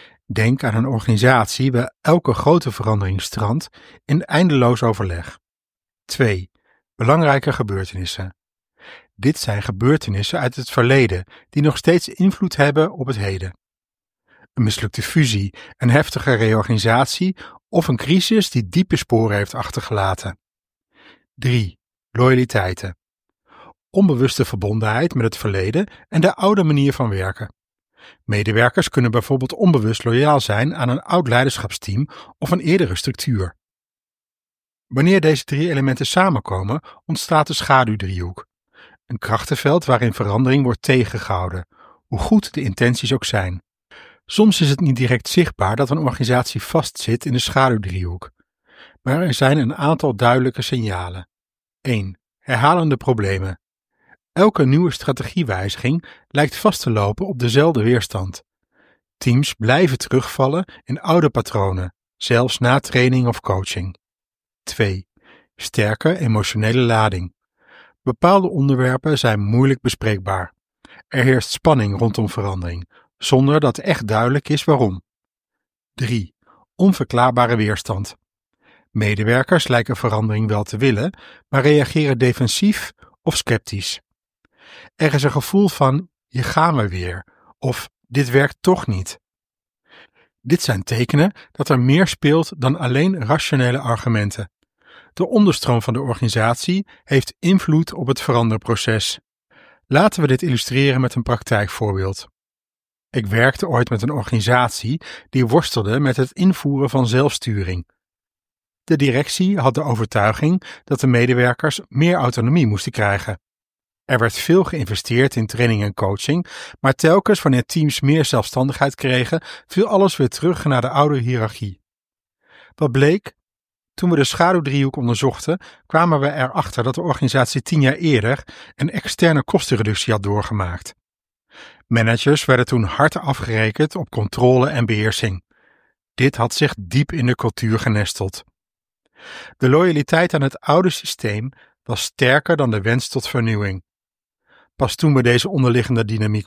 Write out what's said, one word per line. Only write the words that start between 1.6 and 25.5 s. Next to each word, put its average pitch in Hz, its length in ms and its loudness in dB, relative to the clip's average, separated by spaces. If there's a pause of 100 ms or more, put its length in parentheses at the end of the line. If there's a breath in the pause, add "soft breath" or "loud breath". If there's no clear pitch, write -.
waar 117 280 -2
elke 151 340 2
grote 151 380 2
verandering 101 500 -2
strandt 110 460 -4 (360 loud breath)
in 156 200 0
eindeloos 143 580 2
overleg. 98 560 -4 (640)
Twee. 101 460 -2 (440)
Belangrijke 139 580 2
gebeurtenissen. 95 840 -6 (800 loud breath)
Dit 131 240 0
zijn 104 240 -4
gebeurtenissen 110 800 0
uit 127 160 -4
het 123 140 -10
verleden 120 540 2 (260 soft breath)
die 147 120 0
nog 151 140 2
steeds 170 320 2
invloed - 480 0
hebben 143 360 2
op 139 140 -8
het 127 100 -4
heden. 95 400 -6 (960 soft breath)
Een 123 100 -2
mislukte 107 400 -2
fusie, 110 520 0 (220 loud breath)
een 123 140 0
heftige 135 440 2
reorganisatie 113 1000 0 (320 loud breath)
of - 200 0
een 127 80 0
crisis 185 540 2
die 110 180 -2
diepe 170 280 0
sporen 110 400 0
heeft 101 180 -4
achtergelaten. 98 840 -6 (960 soft breath)
Drie. 120 440 -2 (320)
Loyaliteiten. 117 840 0 (960 loud breath)
Onbewuste 139 540 2
verbondenheid 110 680 -2
met 117 100 0
het 110 120 -2
verleden 107 500 -2 (220 loud breath)